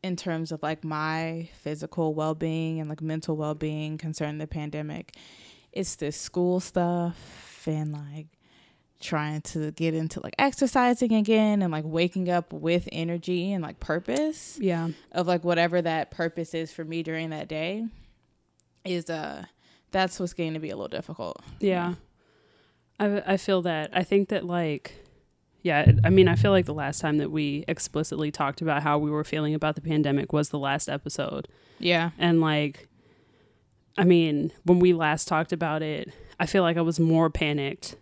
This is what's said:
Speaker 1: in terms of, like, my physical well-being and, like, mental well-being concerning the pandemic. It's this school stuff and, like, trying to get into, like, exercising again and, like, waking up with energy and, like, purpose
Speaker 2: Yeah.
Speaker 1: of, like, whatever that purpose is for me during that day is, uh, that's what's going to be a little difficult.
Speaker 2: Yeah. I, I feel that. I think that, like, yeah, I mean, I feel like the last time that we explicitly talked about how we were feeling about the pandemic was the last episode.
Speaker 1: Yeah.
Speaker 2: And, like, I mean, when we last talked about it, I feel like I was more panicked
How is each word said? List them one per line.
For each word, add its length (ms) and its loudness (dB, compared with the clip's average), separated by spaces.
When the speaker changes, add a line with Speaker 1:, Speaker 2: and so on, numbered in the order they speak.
Speaker 1:
in 100 -2
terms 380 -4
of, 100 -8
like, 220 -4
my 640 -4
physical 520 -4
well-being 640 -2
and, 100 -6
like, 140 -8
mental 340 -4
well-being 640 -4
concerning 400 -6
the 80 -6
pandemic. 720 -8
It's 240 -6
this 200 -4
school 440 0
stuff 1040 -4
and, 260 -4
like, 340 -12
trying 420 -4
to 300 -6
get 200 -2
into, 280 -4
like, 180 -10
exercising 720 2
again 500 4
and, 80 2
like, 140 -2
waking 460 0
up 220 0
with 380 0
energy 600 -2
and, 100 -2
like, 160 -10
purpose 840 -4
Speaker 2:
Yeah. 280 0
Speaker 1:
of, 160 0
like, 160 0
whatever 380 2
that 280 -2
purpose 440 -4
is 180 -6
for 120 -10
me 200 -6
during 260 -4
that 160 -8
day 400 -4
is, 260 -4
uh, 340 -6
that's 280 0
what's 140 -4
going 220 -4
to 40 -6
be 120 -8
a 60 -8
little 120 -8
difficult. 520 -10
Speaker 2:
Yeah. 340 0
I, 240 2
I 20 2
feel 260 2
that. 300 -2
I 120 0
think 260 2
that, 140 -2
like, 500 -2
yeah, 300 8
I 80 6
mean, 160 10
I 80 4
feel 160 4
like 160 6
the 80 -6
last 260 -4
time 180 0
that 120 -2
we 380 -2
explicitly 640 -4
talked 300 -2
about 200 0
how 160 2
we 120 0
were 140 0
feeling 300 -2
about 220 0
the 60 -10
pandemic 500 2
was 160 2
the 100 -4
last 300 -2
episode. 580 -6
Speaker 1:
Yeah. 400 2
Speaker 2:
And, 220 6
like, 480 0
I 60 4
mean, 460 4
when 160 6
we 140 8
last 340 0
talked 240 0
about 300 -2
it, 280 -6
I 60 2
feel 160 4
like 160 4
I 40 2
was 160 2
more 320 6
panicked 720 -2